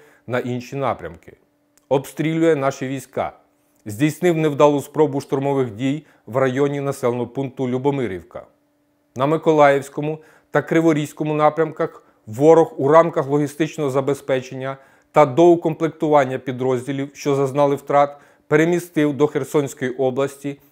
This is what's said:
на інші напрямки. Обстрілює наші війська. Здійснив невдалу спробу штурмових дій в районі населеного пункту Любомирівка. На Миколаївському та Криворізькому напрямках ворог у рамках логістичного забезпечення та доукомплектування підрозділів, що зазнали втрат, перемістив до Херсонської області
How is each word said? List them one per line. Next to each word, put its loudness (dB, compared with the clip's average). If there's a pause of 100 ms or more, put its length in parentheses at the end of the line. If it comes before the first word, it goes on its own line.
(260)
на -4
інші -8
напрямки. -8 (520)
Обстрілює 0
наші -4
війська. -8 (540)
Здійснив 0
невдалу 2
спробу -2
штурмових -2
дій -6 (200)
в -6
районі 0
населеного -4
пункту -6
Любомирівка. -4 (720)
На -2
Миколаївському 2 (320)
та 0
Криворізькому 0
напрямках -2 (240)
ворог 4
у -2
рамках 4
логістичного -2
забезпечення -4 (360)
та 6
доукомплектування 2
підрозділів, -4
що -2
зазнали 0
втрат, 0 (300)
перемістив 0
до 2
Херсонської -4
області -4 (140)